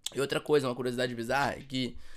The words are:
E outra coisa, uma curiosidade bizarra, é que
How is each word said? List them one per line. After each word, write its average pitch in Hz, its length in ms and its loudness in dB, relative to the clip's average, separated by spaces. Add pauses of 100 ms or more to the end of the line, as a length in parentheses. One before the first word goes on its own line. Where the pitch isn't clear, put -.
(160)
E 131 60 0
outra 147 180 0
coisa, 147 280 4
uma 123 80 0
curiosidade 127 380 -2
bizarra, 120 400 0
é - 80 -8
que 127 360 -2 (200)